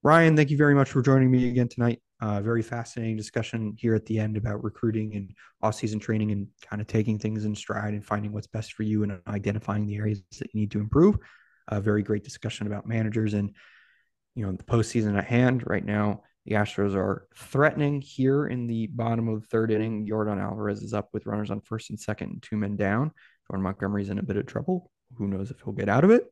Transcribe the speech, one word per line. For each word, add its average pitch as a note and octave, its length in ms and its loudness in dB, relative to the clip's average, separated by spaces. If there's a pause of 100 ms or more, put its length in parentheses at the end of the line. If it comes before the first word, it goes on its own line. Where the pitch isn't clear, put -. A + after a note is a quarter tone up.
Ryan, D#3+ 320 8
thank D3+ 160 6
you D3 60 2
very C#3+ 180 6
much C#3 160 4
for C3 120 2
joining C3 280 6
me B2+ 180 4
again A#2+ 200 2
tonight. A#2+ 340 0 (180)
Uh, G#2 200 -2
very A2+ 220 0
fascinating A#2 540 -6
discussion A2 640 -6
here A2+ 160 2
at G#2+ 120 0
the A2 120 0
end G#2+ 180 -2
about G#2 260 -4
recruiting A2 520 -2
and G2 200 -8 (280)
off-season G#2+ 360 -2
training G#2+ 340 0
and G2 160 -4 (200)
kinda G#2+ 160 -6
taking A2 340 0
things G#2+ 260 -4
in G#2 100 -2
stride G#2 400 -6
and G2+ 100 -8
finding G#2 280 -4
what's G#2 140 -8
best - 280 -8
for - 80 -6
you G#2+ 200 0
and G2+ 240 -4
identifying G#2 600 -2
the G#2 100 -6
areas G#2+ 260 -2 (160)
that - 160 -12
you G#2+ 60 0
need G#2 100 0
to G#2 100 -2
improve. D#3+ 360 6 (520)
A G#2+ 120 -2
very G#2 220 0
great G#2 220 -2
discussion - 420 -10
about G2+ 200 -8
managers A2 480 -2
and, G2+ 200 -2 (800)
you G#2+ 120 -6
know, F#2+ 60 -4
the F2+ 120 -10
postseason G#2+ 540 0
at - 80 -2
hand. B2 400 2
Right - 180 -2
now, G#2 380 -2 (240)
the G#2+ 80 -4
Astros G2+ 400 0
are G2 400 -2
threatening D3 680 0
here C#3 460 0
in B2 200 -6
the A2+ 200 -2
bottom A2+ 420 -2
of A2 140 -4
the - 60 -18
third A2 220 0
inning. A2 360 -2
Yordan G#2+ 360 -2
Alvarez G#2 400 -4
is A2 120 -8
up G#2 180 -4
with A2 140 -6
runners G#2+ 240 -4
on G#2 100 -6
first - 300 -10
and G#2+ 100 -10
second - 300 -6
and - 120 -12
two - 140 -8
men G#2 200 -4
down. G#2 360 0 (380)
Jordan F#2+ 140 -4
Montgomery's G2 440 -4
in G2+ 100 -4
a G2 40 -4
bit G2+ 160 -2
of - 80 -4
trouble. - 440 -6 (260)
Who G#2 120 -4
knows G2 220 -4
if - 100 -16
he'll G#2 140 -8
get G2+ 160 -2
out B2+ 140 6
of G3 60 8
it? A#3 220 6